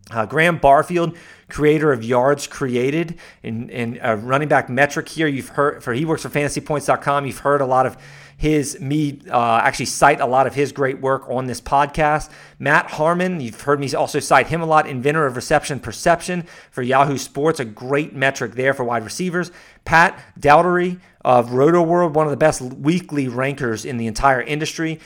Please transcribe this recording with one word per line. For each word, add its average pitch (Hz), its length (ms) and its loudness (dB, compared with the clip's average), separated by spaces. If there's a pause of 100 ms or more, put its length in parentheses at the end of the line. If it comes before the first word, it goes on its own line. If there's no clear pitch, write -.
(120)
Uh, 110 140 -2
Graham 156 320 0
Barfield, 165 580 2 (340)
creator 151 420 2
of 113 120 -2
Yards 127 440 0
Created 139 720 -4 (240)
and, 117 260 -8
and 120 320 -8
a 113 160 0
running 131 300 -2
back 139 200 2
metric 143 400 0
here. 160 200 -2
You've 135 220 -4
heard, 143 340 -2
for, 123 100 -4
he 135 100 -2
works 165 200 -2
for 131 60 -8
fantasy 147 320 -2
points 147 260 -4
dot 131 160 0
com. 143 240 -2
You've 113 120 -8
heard 143 220 0
a 135 60 -2
lot 127 180 2
of 123 100 -6 (400)
his, 151 440 0
me, 143 500 -4
uh, 117 320 2
actually 127 240 0
cite - 340 4
a 135 60 -2
lot 131 220 2
of - 80 -8
his 139 160 0
great 135 280 -2
work 131 300 -2
on 127 160 -4
this 120 160 -8
podcast. 147 680 0 (260)
Matt 151 320 2
Harmon, 175 500 0
you've 117 220 -10
heard 143 180 2
me 139 140 -4
also 147 260 -2
cite 135 280 4
him 165 140 -4
a 165 40 -4
lot, 156 220 4
inventor 143 400 0
of 123 80 -4
reception 139 440 -2
perception 170 680 -2 (240)
for 127 100 -8
Yahoo 135 360 2
Sports, 156 420 -2
a 127 60 -6
great 131 500 -4
metric 131 380 -2
there 131 200 0
for 131 100 -6
wide 117 200 -4
receivers. 175 480 -6 (340)
Pat 170 320 4 (220)
Dowdery 175 600 4 (220)
of 123 300 2
Roto 160 320 4
World, 170 320 2
one 156 100 2
of 147 60 -2
the 131 60 -4
best 151 240 2
weekly 143 640 -2
rankers 123 580 -4
in 127 120 -6
the 113 100 -4
entire 127 340 2
industry. 156 640 -6